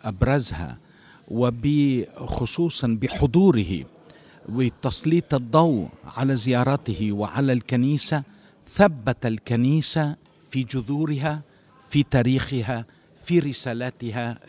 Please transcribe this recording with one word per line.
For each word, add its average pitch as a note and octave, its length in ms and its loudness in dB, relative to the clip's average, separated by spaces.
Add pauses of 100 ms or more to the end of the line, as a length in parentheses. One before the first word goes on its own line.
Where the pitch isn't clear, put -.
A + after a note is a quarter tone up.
أبرزها، G2+ 760 -2 (500)
وبخصوصا B2 1700 -2
بحضوره A#2 840 2 (640)
وتسليط C3 880 0
الضوء B2+ 540 2 (160)
على C3+ 320 -2
زيارته A#2+ 760 0
وعلى B2 400 0
الكنيسة، C3+ 720 0 (440)
ثبت B2+ 600 2
الكنيسة C3+ 920 0 (340)
في C3 120 -2
جذورها، C#3+ 800 -4 (460)
في D3 140 2
تاريخها، B2 840 0 (400)
في F3 140 2
رسالتها، A#2+ 1000 -4 (100)